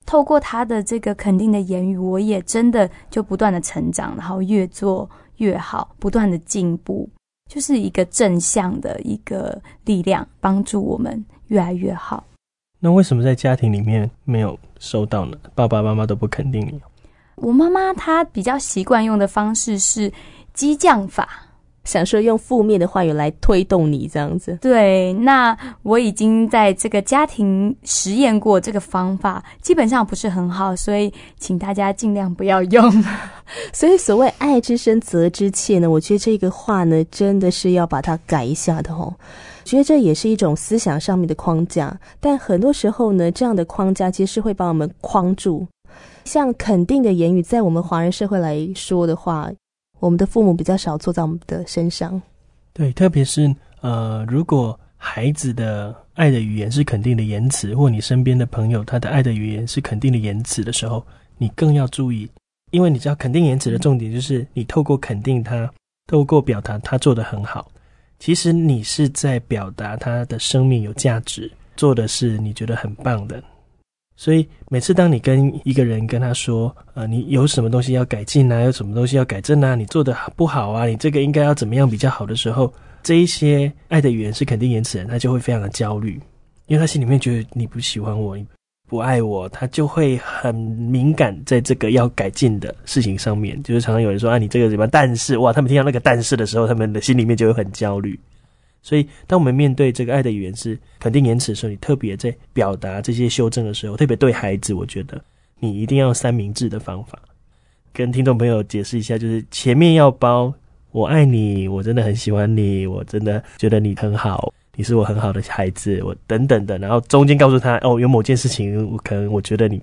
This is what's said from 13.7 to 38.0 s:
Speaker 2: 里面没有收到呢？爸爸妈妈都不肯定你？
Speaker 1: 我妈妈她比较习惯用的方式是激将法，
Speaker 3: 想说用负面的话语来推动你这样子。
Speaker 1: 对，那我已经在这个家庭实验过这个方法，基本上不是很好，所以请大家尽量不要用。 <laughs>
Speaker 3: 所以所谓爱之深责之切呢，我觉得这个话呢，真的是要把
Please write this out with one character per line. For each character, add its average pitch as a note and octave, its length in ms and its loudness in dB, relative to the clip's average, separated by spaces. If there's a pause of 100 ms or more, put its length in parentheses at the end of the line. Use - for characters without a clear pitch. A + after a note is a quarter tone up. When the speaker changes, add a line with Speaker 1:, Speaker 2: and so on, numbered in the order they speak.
Speaker 2:
里 G#2 120 0
面 A2 280 0 (140)
没 A#2 160 0
有 G2+ 180 -2 (200)
收 - 260 -4
到 G#2 220 -4
呢？ B1+ 100 -10 (180)
爸 A#2+ 140 2
爸 G#2+ 140 2
妈 G#2+ 120 0
妈 G#2+ 120 0
都 G#2+ 100 -2
不 G#2+ 100 -4
肯 C#3 240 -4
定 G#2+ 160 -4
你？ D3 140 -10 (540)
Speaker 1:
我 A#3 180 -2
妈 D4+ 160 6
妈 F#4+ 240 0
她 E4 320 0
比 A#3 180 -8
较 B3+ 160 -2
习 G3+ 240 -6
惯 A3 220 4
用 A3 140 2
的 G3 100 2
方 G#3+ 260 -2
式 A3 240 -4
是 G3+ 320 -2 (440)
激 D4 200 0
将 C#4 320 2
法， - 220 -6 (560)
Speaker 3:
想 E3 220 0
说 A3 120 2
用 A3 200 4
负 A#3+ 240 0
面 G#3 180 4
的 F3 80 0
话 F#3 160 0
语 D#3 80 2
来 D3+ 200 0
推 F#3+ 300 4
动 E3+ 300 2
你 C#3 160 -4
这 D#3+ 100 -6
样 D3+ 200 -4
子。 F3 240 -8
Speaker 1:
对， F#3+ 500 4
那 A#3+ 420 4 (280)
我 A3 160 2
已 A#3 120 0
经 A3 380 2
在 G#3+ 240 4
这 G3+ 160 -4
个 G3+ 140 -2
家 C#4 240 2
庭 G3+ 580 -2
实 - 280 -4
验 A3+ 280 2
过 G3+ 180 4
这 G3 140 -6
个 G3+ 80 -2
方 F#3 380 -4
法， F#3+ 260 -4 (160)
基 - 140 2
本 C#4+ 120 2
上 B3+ 200 2
不 - 100 -8
是 - 100 -6
很 F3+ 220 -2
好， F#3+ 260 -4
所 G#3 220 -2
以 G#3 160 0 (260)
请 F3+ 200 -4
大 G3 160 -4
家 G3 180 0
尽 G#3 220 -2
量 F#3+ 200 -2
不 F#3+ 100 -6
要 F#3+ 180 2
用。 G#3+ 420 6 (280)
<laughs> - 420 -16
Speaker 3:
所 - 120 0
以 F4+ 120 6
所 G#3+ 180 0
谓 C4 100 6 (120)
爱 C#4 200 2
之 A#3 160 0
深 A3+ 280 2
责 E3+ 260 2
之 G3 220 -2
切 G3 280 0
呢， E3+ 120 4
我 D#3 100 4
觉 G#3 140 0
得 G#3 40 2
这 G#3+ 200 0
个 F#3 120 -2
话 F#3+ 340 -2
呢， D#3+ 260 2
真 G3 280 0
的 F#3 120 2
是 F3+ 220 0
要 F3 140 2
把 D3 140 -4